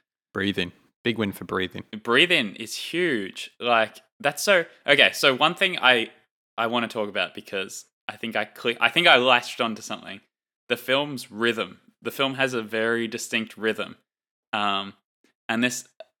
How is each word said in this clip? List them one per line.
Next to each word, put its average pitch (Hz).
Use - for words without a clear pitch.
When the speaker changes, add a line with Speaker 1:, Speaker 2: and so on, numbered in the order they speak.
Speaker 1:
Breathing. 98
Big 117
win 104
for -
breathing. 95
Speaker 2:
Breathing 139
is -
huge. 143
Like, 113
that's -
so, 185
okay, 135
so 139
one 156
thing 185
I, 127
I 113
wanna 117
talk 104
about, 92
because 95
I 104
think 113
I 110
cli-, -
I 120
think 170
I 156
latched 123
onto 110
something. 101
The 120
film's 135
rhythm. 107
The -
film 135
has 131
a 113
very 113
distinct 113
rhythm. 104
Um, 101
and 117
this, 123